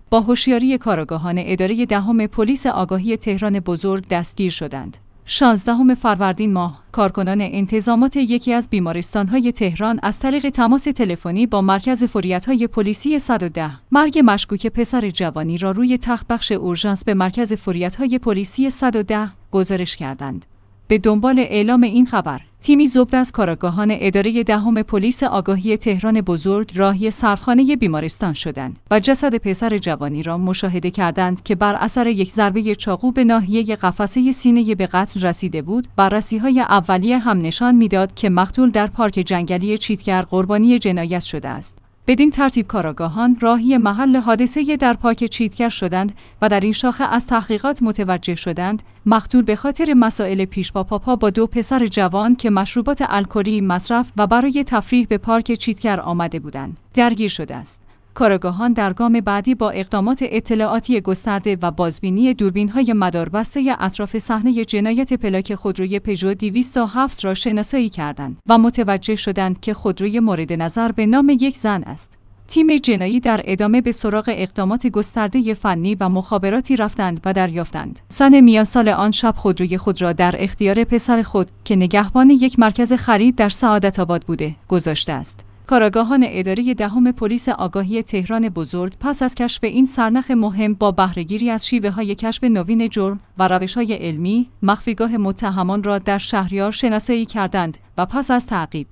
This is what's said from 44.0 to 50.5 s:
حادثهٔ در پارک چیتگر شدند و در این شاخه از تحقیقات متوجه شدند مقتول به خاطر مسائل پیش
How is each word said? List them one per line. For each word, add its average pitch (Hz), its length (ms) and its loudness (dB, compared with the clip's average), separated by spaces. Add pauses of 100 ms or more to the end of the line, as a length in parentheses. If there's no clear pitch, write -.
حادثهٔ 247 600 0
در 254 180 2
پارک 233 320 -2
چیتگر 226 440 -2
شدند 190 440 -2 (280)
و 214 80 4
در 202 100 2
این 208 120 0
شاخه 247 320 -2
از 240 240 -2
تحقیقات 240 560 -2
متوجه 185 520 -2
شدند 180 480 -4 (220)
مقتول 220 360 4
به 208 140 2
خاطر 294 380 -2
مسائل 202 520 2
پیش 185 260 -6